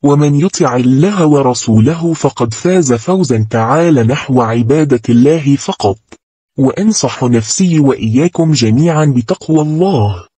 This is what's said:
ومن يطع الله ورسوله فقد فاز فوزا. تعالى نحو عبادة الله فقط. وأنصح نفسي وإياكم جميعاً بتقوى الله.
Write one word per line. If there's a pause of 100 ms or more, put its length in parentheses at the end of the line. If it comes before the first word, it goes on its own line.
ومن
يطع
الله
ورسوله
فقد
فاز
فوزا.
تعالى
نحو
عبادة
الله
فقط. (640)
وأنصح
نفسي
وإياكم
جميعاً
بتقوى
الله. (140)